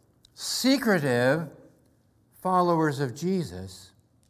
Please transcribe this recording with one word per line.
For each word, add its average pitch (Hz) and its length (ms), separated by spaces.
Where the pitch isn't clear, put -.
secretive 160 1160
followers 170 580
of 131 160
Jesus 131 760